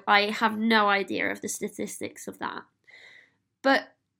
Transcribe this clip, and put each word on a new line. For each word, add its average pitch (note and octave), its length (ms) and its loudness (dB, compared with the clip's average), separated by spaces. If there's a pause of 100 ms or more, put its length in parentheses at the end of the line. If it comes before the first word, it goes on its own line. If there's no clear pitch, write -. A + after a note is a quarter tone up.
I G#3 200 4
have G#3+ 300 0
no A3 300 4
idea F#3+ 420 0
of G3 120 -8
the G3+ 80 -8
statistics - 800 -10
of - 100 -14
that. - 240 -8 (1000)
But C4+ 280 2 (300)